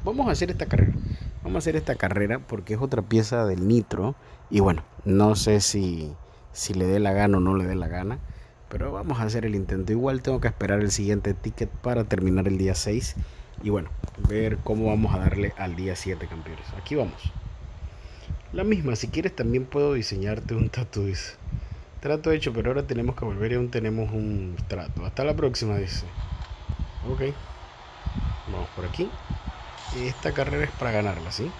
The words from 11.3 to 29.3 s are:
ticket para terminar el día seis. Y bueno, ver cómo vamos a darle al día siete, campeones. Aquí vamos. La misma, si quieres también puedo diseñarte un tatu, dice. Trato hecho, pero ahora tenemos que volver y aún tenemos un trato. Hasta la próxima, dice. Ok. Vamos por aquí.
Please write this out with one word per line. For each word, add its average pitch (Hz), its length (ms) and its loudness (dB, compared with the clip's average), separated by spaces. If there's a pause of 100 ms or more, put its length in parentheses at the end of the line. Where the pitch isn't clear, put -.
ticket 110 360 -4
para 117 360 0
terminar 92 420 4
el 95 100 2
día 95 180 2
seis. - 400 -2 (460)
Y 107 80 -2
bueno, 95 200 0 (400)
ver 110 340 2
cómo 110 240 2
vamos 107 260 4
a 95 60 2
darle 95 380 2
al 92 180 -4
día 92 200 -2
siete, 87 320 -6
campeones. 80 380 -12 (160)
Aquí 143 140 -4
vamos. 113 260 -2 (1300)
La 185 100 -2
misma, 170 320 2
si 117 140 -4
quieres 170 260 -2
también 123 300 0
puedo 143 280 2
diseñarte 107 640 -2
un 113 140 4
tatu, 104 360 -4
dice. 95 300 -4 (640)
Trato 156 320 0
hecho, 151 180 0
pero 113 180 0
ahora 135 160 0
tenemos 117 300 0
que - 80 -6
volver 107 300 -2
y - 20 2
aún 123 160 0
tenemos 110 400 0
un 104 460 -2 (100)
trato. 87 380 -4
Hasta 127 180 -2
la 151 140 2
próxima, 120 400 0
dice. 92 280 -2 (1040)
Ok. 135 240 0 (1160)
Vamos 90 240 -4
por 90 80 -6
aquí. 170 260 -2 (880)